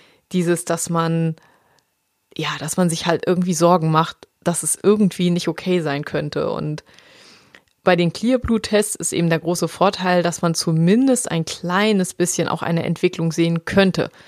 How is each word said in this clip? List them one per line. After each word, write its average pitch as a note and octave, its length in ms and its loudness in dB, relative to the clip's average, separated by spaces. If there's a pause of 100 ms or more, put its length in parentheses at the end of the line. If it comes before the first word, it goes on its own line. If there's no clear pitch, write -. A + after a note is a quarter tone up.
(320)
dieses, F3 320 0
dass E3+ 260 -4
man, E3 460 0 (1000)
ja, D3+ 120 -6 (100)
dass C#3+ 180 -6
man F3+ 140 2
sich E3 160 -4
halt E3 200 0
irgendwie F3+ 280 0
Sorgen D#3+ 360 4
macht, - 380 0 (140)
dass E3+ 220 -2
es - 180 -2
irgendwie F#3+ 480 2
nicht F3 180 0
okay F3 340 -2
sein D3 220 -4
könnte. D3+ 460 -4
Und D3+ 320 -6 (1000)
bei F#3 100 6
den E3+ 180 2
Clear-Blue-Tests A3+ 840 0
ist - 160 -6
eben E3+ 180 0
der D#3+ 80 2
große E3 300 -2
Vorteil, F3+ 540 2
dass E3+ 200 -2
man E3+ 120 0
zumindest G#3 760 2
ein E3 140 -2
kleines F#3 680 0
bisschen F3 340 0
auch - 140 -4
eine E3+ 220 -2
Entwicklung E3 480 0
sehen E3 320 0
könnte. - 460 2 (180)